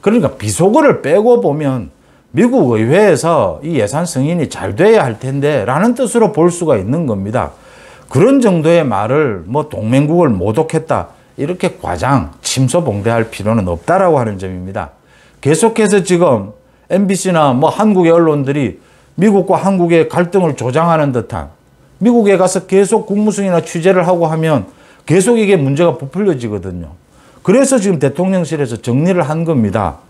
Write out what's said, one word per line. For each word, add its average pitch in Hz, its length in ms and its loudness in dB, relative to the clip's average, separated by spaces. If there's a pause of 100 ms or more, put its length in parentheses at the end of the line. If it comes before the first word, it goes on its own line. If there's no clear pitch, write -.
그러니까 202 280 0
비속어를 196 720 0
빼고 214 380 2
보면 139 500 -4 (400)
미국 214 400 2
의회에서 131 920 2
이 156 160 -4
예산 139 280 -2
승인이 147 420 -2
잘 98 260 -8
돼야 202 280 4
할 117 160 -4
텐데 139 460 -2
라는 170 280 0
뜻으로 233 380 0
볼 165 180 2
수가 156 280 0
있는 117 280 -2
겁니다. 101 460 -4 (580)
그런 247 320 4
정도의 170 420 2
말을 113 600 -2
뭐 123 240 -4
동맹국을 143 600 0
모독했다, 113 800 -2 (280)
이렇게 175 440 -6
과장, 87 500 -2 (100)
침소봉대할 117 880 -2
필요는 104 380 -2
없다라고 160 520 0
하는 107 200 -4
점입니다. 92 500 -10 (520)
계속해서 208 640 2
지금 143 480 0 (380)
엠비씨나 185 640 0
뭐 143 160 2
한국의 185 420 2
언론들이 147 680 0 (340)
미국과 190 400 2
한국의 170 540 2
갈등을 175 480 0
조장하는 147 560 0
듯한, 101 340 -6 (520)
미국에 208 360 4
가서 180 300 0
계속 196 400 2
국무수이나 202 560 -2
취재를 175 440 0
하고 170 220 0
하면 156 380 -2 (400)
계속 196 320 2
이게 202 180 2
문제가 143 420 0
부풀려지거든요. 107 920 -6 (520)
그래서 262 380 2
지금 190 200 0
대통령실에서 143 840 -2
정리를 165 400 0
한 156 240 -4
겁니다. 107 540 -2 (100)